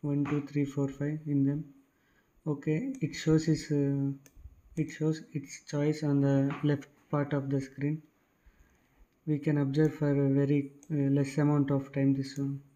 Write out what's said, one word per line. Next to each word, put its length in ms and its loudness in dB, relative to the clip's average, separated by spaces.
one, 220 0
two, 220 -2
three, 180 0
four, 240 -2
five 380 -4
in 180 2
them. 200 0
Okay, 540 -2
it 140 -4
shows 340 2
its, 240 0
uh, 400 0
it 140 -4
shows 320 -2
its 320 -10
choice 400 -2
on 160 2
the 420 2
left 260 0
part 220 -2
of 180 -2
the 100 0
screen. 400 -4
We 140 0
can 180 2
observe 360 2
for 160 0
a 180 4
very, 420 2
uh, 180 2
less 280 2
amount 340 2
of 200 -2
time 220 2
this 240 -6
one 220 -4